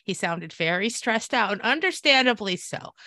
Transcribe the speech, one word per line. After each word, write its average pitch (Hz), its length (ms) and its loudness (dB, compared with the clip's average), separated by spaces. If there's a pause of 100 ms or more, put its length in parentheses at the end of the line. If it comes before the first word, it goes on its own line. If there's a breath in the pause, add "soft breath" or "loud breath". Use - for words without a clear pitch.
He 190 100 -4
sounded 170 400 -4
very 180 340 0
stressed 226 460 -2
out, 208 180 2
and 202 80 -4
understandably 254 960 2
so. - 220 -10 (280 loud breath)